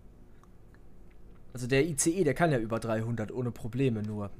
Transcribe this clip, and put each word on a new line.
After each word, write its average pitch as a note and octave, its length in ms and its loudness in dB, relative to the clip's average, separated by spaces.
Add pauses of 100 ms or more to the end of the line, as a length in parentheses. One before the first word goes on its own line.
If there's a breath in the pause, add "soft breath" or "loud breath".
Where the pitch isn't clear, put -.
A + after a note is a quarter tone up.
(1500)
Also B2 140 -6
der C3+ 200 6
I D#3+ 100 -2
C - 160 4
E, F#3+ 120 2
der C#3+ 100 4
kann E3 180 4
ja C3 60 4
über A2 200 0
dreihundert A2+ 540 -2
ohne A#2+ 180 -2
Probleme, A#2 520 0
nur G#2 380 -4